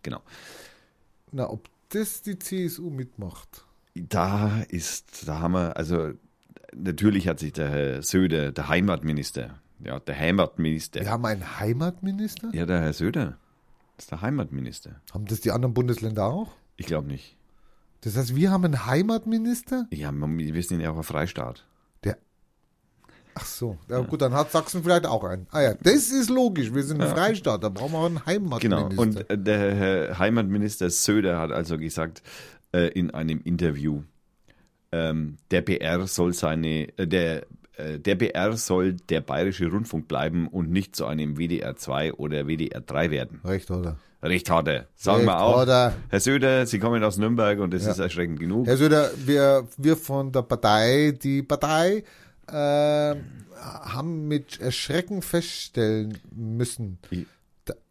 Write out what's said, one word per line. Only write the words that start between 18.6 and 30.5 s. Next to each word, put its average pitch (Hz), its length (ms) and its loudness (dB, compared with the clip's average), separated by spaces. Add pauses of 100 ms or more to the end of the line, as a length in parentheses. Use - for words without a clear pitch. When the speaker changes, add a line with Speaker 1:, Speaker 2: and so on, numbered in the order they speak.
Speaker 2:
einen 131 220 2
Heimatminister? 226 1040 0
Speaker 1:
Ja, 73 220 -4
man, 76 260 -2
wir 78 240 -2
sind 87 180 -2
ja 80 100 0
auch 78 80 -4
ein 80 40 -4
Freistaat. 76 640 -6 (380)
Speaker 2:
Der, 101 140 -2 (1160)
ach - 120 -12
so. 113 320 -8 (100)
Ja, 123 120 -2
Speaker 1:
Ja. 123 40 0
Speaker 2:
gut, 131 180 -4
dann 127 120 2
hat 151 180 0
Sachsen 165 300 0
vielleicht 175 240 4
auch 110 180 0
einen. 92 260 -6
Ah 151 120 2
ja, 113 120 4
das 233 360 4
ist 254 200 0
logisch. 196 440 2
Wir 139 100 2
sind 147 160 -2
ein 151 80 2
Speaker 1:
Ja. 139 60 0
Speaker 2:
Freistaat, 165 500 0
da 107 40 2
brauchen 110 240 -4
wir 160 60 -2
auch 165 80 2
einen 165 200 -2
Heimatminister. 117 640 0
Speaker 1:
Genau. 95 120 2
Und, 107 280 0
äh, 104 80 0
der 101 360 2
Herr 95 440 2
Heimatminister 104 720 2